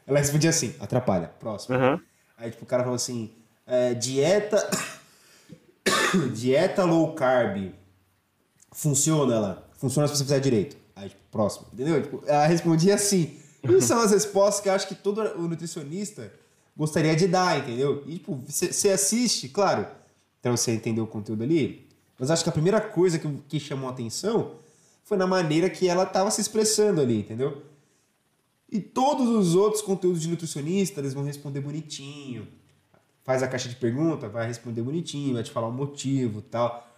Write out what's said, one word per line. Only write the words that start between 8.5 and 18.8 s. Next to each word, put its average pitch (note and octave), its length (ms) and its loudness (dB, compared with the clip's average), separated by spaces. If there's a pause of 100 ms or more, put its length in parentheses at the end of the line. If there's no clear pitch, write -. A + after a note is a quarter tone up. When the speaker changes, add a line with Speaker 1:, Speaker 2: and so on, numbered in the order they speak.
Speaker 1:
funciona C#3+ 640 2
ela? G2+ 380 -4
Funciona D3 340 0
se C#3+ 80 -2
você C#3 80 0
fizer C3+ 160 2
direito?" A#2+ 380 0 (180)
Aí, G2 140 -14
tipo, - 120 -20 (100)
próximo, - 420 -2
entendeu? C3+ 280 0
Tipo, - 240 -10
ela D3 220 4
respondia E3+ 480 4
assim. F#3+ 420 0 (260)
E F3 180 6
são B3 200 4
as G#3 100 4
respostas G3+ 500 2
que G3 80 0
eu F#3+ 40 4
acho G3 140 0
que - 80 -10
todo G#3 260 -4 (160)
o E3+ 100 -4
nutricionista D#3+ 840 -10 (420)
gostaria D#3 400 2
de F3 120 4
dar, F3+ 320 2
entendeu? C3 480 -2
E, D3+ 60 -10
tipo, E3+ 340 -10
cê, F3 260 -2
cê - 160 2